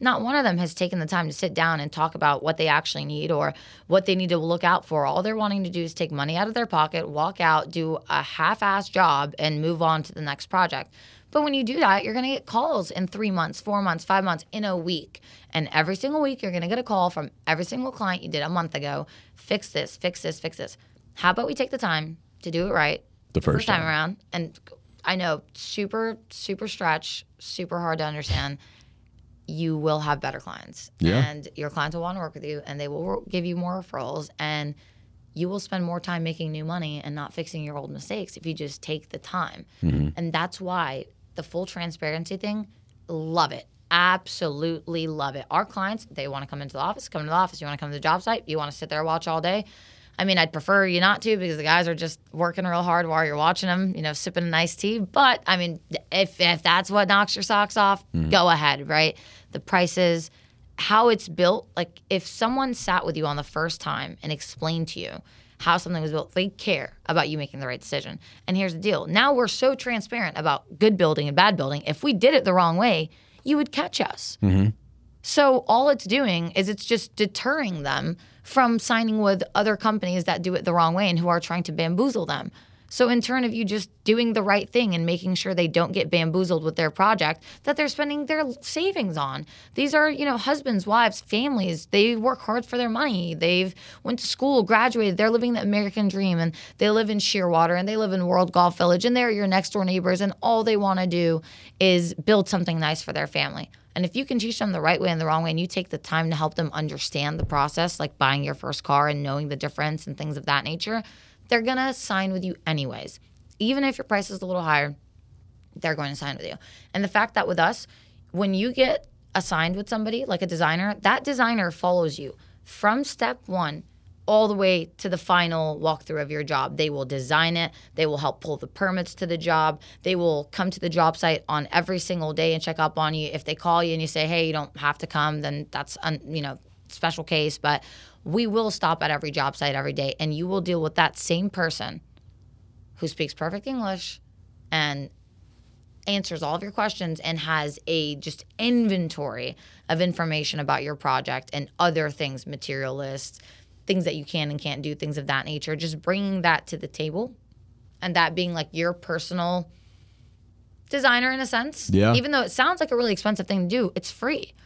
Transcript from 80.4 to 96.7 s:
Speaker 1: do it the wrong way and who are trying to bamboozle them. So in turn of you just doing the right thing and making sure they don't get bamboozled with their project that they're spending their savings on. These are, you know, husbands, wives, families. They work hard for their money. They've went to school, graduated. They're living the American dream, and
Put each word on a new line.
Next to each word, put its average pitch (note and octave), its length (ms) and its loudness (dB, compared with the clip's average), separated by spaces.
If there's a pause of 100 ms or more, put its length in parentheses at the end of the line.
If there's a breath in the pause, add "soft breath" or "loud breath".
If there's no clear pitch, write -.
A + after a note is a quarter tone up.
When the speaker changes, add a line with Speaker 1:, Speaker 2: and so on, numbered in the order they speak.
Speaker 1:
do F3+ 120 -2
it - 100 -4
the F3 80 2
wrong E3+ 220 4
way F#3+ 160 2
and E3+ 80 2
who E3+ 100 2
are E3+ 120 4
trying E3+ 240 -4
to E3 80 -6
bamboozle F3+ 520 0
them. - 260 -6 (400 soft breath)
So B3 200 2
in A#3+ 100 4
turn B3 240 0
of A3+ 80 -2
you A3+ 140 -2
just G3+ 240 -4 (140)
doing A#3 280 4
the G#3+ 100 2
right G3+ 280 2
thing A#3 240 2
and E3 100 0
making F3 300 0
sure F#3+ 200 -2
they E3+ 140 2
don't E3+ 240 2
get D#3+ 160 -2
bamboozled E3 560 2
with D#3+ 120 -4
their D#3+ 140 2
project F#3 520 2 (220 loud breath)
that C#4+ 120 0
they're D4+ 120 0
spending D4 360 -4
their D#4 260 0 (120)
savings D#4 560 -2
on. C#3+ 260 -4 (300 loud breath)
These C#4 180 0
are, D4+ 180 4
you C#4+ 140 -4
know, C4+ 140 0
husbands, C4 480 0
wives, A3 340 4
families. G#3 720 -2
They A3 260 4
work B3 240 0
hard A#3 240 -2
for B3 140 -6
their A#3+ 100 0
money. A3 460 -2
They've F3+ 400 2 (280 loud breath)
went - 180 -4
to - 60 -6
school, C4+ 360 2
graduated. A3 560 2
They're G#3+ 100 4
living A#3 240 2
the A3+ 80 -2
American G3+ 480 0
dream, F#3+ 300 2
and E3 160 0 (240 loud breath)